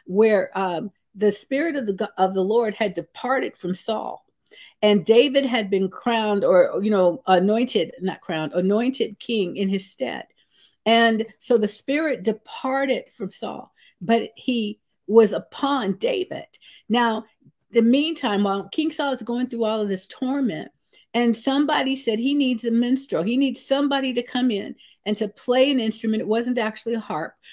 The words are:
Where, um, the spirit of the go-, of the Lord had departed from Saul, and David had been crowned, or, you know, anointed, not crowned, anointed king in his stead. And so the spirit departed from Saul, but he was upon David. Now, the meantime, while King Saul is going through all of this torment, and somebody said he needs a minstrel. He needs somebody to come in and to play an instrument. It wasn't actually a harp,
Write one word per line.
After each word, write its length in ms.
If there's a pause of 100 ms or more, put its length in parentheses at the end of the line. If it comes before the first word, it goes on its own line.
Where, 520
um, 340 (240)
the 160
spirit 440
of 100
the 80
go-, 140 (100)
of 160
the 100
Lord 300
had 220
departed 600
from 200
Saul, 500 (560)
and 240
David 400
had 240
been 180
crowned, 560
or, 380
you 80
know, 380
anointed, 640 (100)
not 200
crowned, 320
anointed 680
king 360
in 140
his 220
stead. 340 (600)
And 420 (100)
so 220
the 80
spirit 560
departed 800 (120)
from 160
Saul, 400 (300)
but 340
he 440 (260)
was 260
upon 640
David. 540 (420)
Now, 360 (440)
the 120
meantime, 640
while 240
King 240
Saul 220
is 80
going 260
through 160
all 160
of 80
this 200
torment, 640 (420)
and 240
somebody 580
said 240
he 140
needs 320
a 60
minstrel. 520
He 140
needs 280
somebody 480
to 100
come 280
in 240 (300)
and 140
to 100
play 420
an 80
instrument. 420
It 60
wasn't 300
actually 380
a 40
harp, 360 (180)